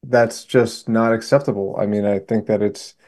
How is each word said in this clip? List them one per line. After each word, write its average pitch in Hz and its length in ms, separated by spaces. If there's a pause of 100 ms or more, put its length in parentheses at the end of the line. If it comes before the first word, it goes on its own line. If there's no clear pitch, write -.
that's 120 440
just 117 440
not 113 240
acceptable. 107 640
I 101 100
mean, 104 180
I 101 140
think 104 280
that 107 140
it's, - 340 (120)